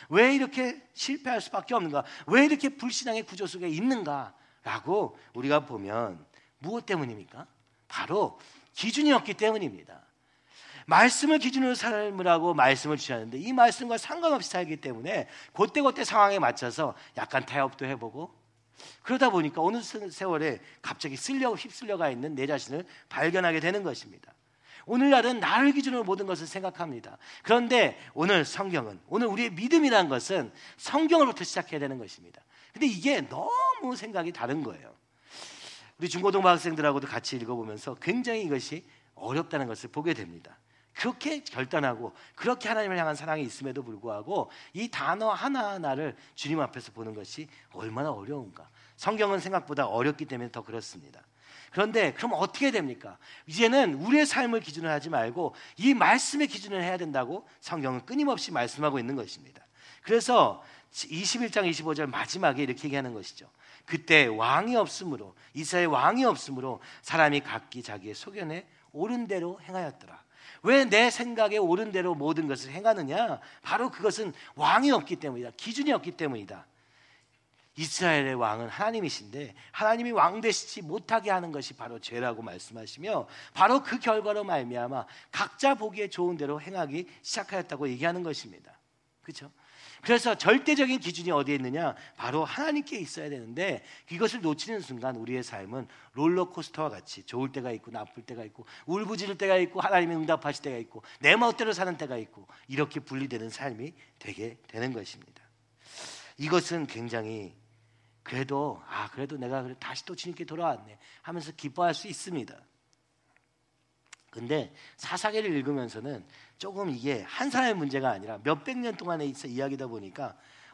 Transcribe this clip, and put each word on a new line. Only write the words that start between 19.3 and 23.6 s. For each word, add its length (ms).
어느 200
세-, 280
세월에 520
갑자기 340
쓸려, 380
휩쓸려가 560
있는 260
내 100
자신을 400
발견하게 520